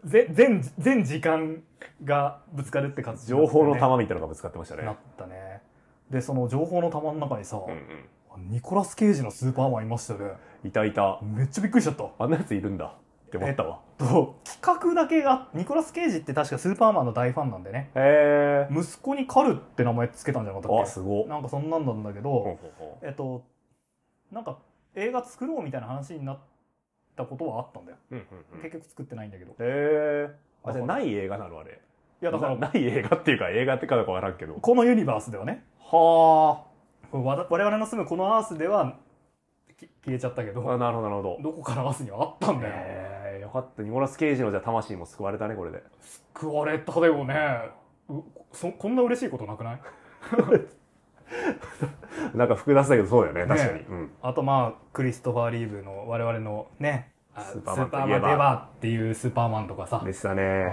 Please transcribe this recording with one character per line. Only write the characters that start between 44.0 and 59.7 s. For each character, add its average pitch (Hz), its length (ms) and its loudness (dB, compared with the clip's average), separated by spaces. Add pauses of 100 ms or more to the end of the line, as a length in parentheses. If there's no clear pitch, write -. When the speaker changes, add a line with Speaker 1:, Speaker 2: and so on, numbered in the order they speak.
Speaker 2:
ス・ 139 100 -10
ケ 156 140 2
イ 139 40 2
ジ 127 80 -2
の 107 80 0
じ 101 60 0
ゃ - 20 0
あ - 40 -8
魂 113 320 -2
も 85 100 -10
救 - 180 -12
わ 98 80 -2
れ 104 60 -6
た 107 100 -4
ね、 110 80 -6
こ 92 100 -8
れ 80 60 -10
で。 90 120 -14 (520)
Speaker 1:
救 156 180 -8
わ 151 160 0
れ 156 100 -2
た 160 200 -8
よ 156 260 4
ね。 135 100 -4 (760)
う-、 135 100 -6 (340)
そ-、 - 180 -6
こ - 180 -6
ん 247 60 0
な 254 80 4
嬉 240 160 2
し - 80 -4
い - 20 -4
こ 131 80 -6
と 113 80 -8
な 104 100 -10
く - 80 -12
な 113 100 -8
い？ 131 60 -12 (420)
<laughs> - 600 2 (580)
Speaker 2:
<laughs> - 920 -6
な 117 100 4
ん - 20 0
か 107 80 4
複 147 180 2
雑 139 160 6
だ 139 60 8
け 110 60 6
ど 98 60 2
そ 113 140 6
う - 20 4
だ 78 60 0
よ 71 40 -8
ね、 85 100 -4
Speaker 1:
ね。 - 40 -2
Speaker 2:
確 139 220 2
か 80 80 -6
に。 78 60 -12
う 101 100 -12
ん。 85 180 -10 (100)
Speaker 1:
あ 127 120 -4
と 139 100 -2
ま 131 340 0
あ、 - 40 -20 (120)
ク 143 100 -2
リ 123 100 0
ス - 80 -12
ト 127 100 -4
フ 117 80 0
ァ 117 80 0
ー・ - 40 0
リ 117 140 -4
ー 107 40 -8
ブ 101 140 -10
の 98 240 -12
我 117 160 -4
々 117 160 -2
の 107 280 -8 (120)
ね、 143 320 -4 (240)
あ、 104 60 -14
Speaker 2:
ス 101 160 -12
ー - 60 -10
パ - 100 -4
ー - 40 -2
マ 131 80 2
ン - 40 -8
と 139 80 -4
い - 20 -2
え 135 40 0
ば。 - 40 0
Speaker 1:
ス - 0 -
ー - 0 -
パ - 0 -
ー - 0 -
マ 104 100 4
ン - 40 2
と - 80 2
い - 20 6
え 123 60 4
ば - 380 2
っ - 40 -20
て 113 100 -4
い 113 200 0
う 113 40 -2
ス 127 140 -4
ー 117 40 0
パ 120 140 2
ー 113 40 2
マ 107 120 -2
ン 98 60 -8
と 87 80 -10